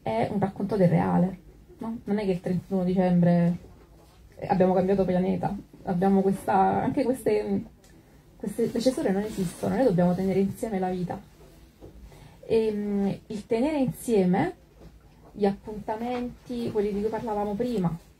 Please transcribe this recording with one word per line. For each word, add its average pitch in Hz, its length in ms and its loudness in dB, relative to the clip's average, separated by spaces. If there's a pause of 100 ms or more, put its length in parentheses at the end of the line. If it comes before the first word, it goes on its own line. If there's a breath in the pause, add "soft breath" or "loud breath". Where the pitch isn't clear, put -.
è 226 280 0
un 208 80 -2
racconto 202 380 -2
del 180 120 6
reale, 175 500 2 (400)
no? 226 260 -8
Non 202 140 -2
è 208 60 -2
che 190 60 0
il 175 100 0
trentuno 180 440 -2
dicembre 175 840 4 (760)
abbiamo 185 300 2
cambiato 190 300 2
pianeta, 180 520 0 (280)
abbiamo 190 360 2
questa, 190 640 2
anche 262 220 0
queste, 208 580 0 (760 soft breath)
queste, 226 360 -4
le 233 80 -2
cesure 254 320 2
non 196 100 0
esistono, 190 540 -4
noi 262 80 2
dobbiamo 180 300 4
tenere 190 260 0
insieme 196 400 -2
la 185 100 -2
vita. 180 260 -6 (1300 loud breath)
Ehm, 208 800 0
il 208 200 -10
tenere 277 320 0
insieme 226 760 0 (760)
gli 202 160 -2
appuntamenti, 233 1300 -6
quelli 208 200 0
di 202 80 -2
cui 214 80 -2
parlavamo 208 460 -4
prima, 202 420 -2 (240)